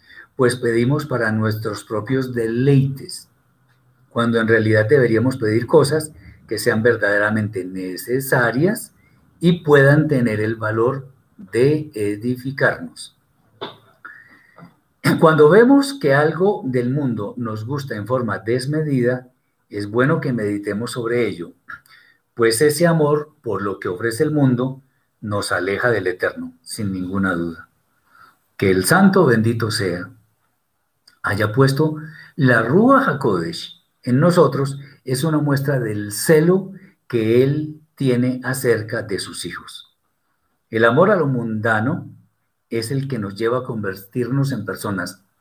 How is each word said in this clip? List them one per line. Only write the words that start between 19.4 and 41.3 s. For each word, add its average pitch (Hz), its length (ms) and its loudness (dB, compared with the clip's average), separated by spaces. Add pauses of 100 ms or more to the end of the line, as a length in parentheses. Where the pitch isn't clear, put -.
es 101 200 -10
bueno 131 320 2
que 135 120 -2
meditemos 104 580 -4
sobre 117 380 -2
ello, 85 240 -10 (840)
pues 113 280 2
ese 151 260 2
amor 151 560 0
por 98 180 -4
lo 98 160 -6
que - 80 -10
ofrece 113 380 -2
el 151 80 0
mundo 131 500 0 (380)
nos 104 320 -6
aleja 98 380 0
del 98 180 0
Eterno, 85 540 -6
sin 101 300 -8
ninguna 92 420 -2
duda. 85 340 -6 (880)
Que 98 160 2
el 92 140 0
Santo, 190 380 4
bendito 113 460 0
sea, 90 400 -6 (1120)
haya 104 300 -2
puesto 139 420 2 (400)
la 123 280 2
Ruach 233 440 4
HaKodesh 92 720 -4 (220)
en 127 160 2
nosotros 143 600 2 (260)
es 131 200 -2
una 156 140 2
muestra 139 400 0
del 104 340 -6
celo 170 600 2 (340)
que 117 360 2
Él 151 400 -2 (120)
tiene 127 500 0
acerca 117 580 -2
de 98 160 -6
sus - 260 -12
hijos. - 500 -16 (760)
El 113 140 2
amor 143 260 4
a 208 60 2
lo 156 100 0
mundano 113 840 -2 (640)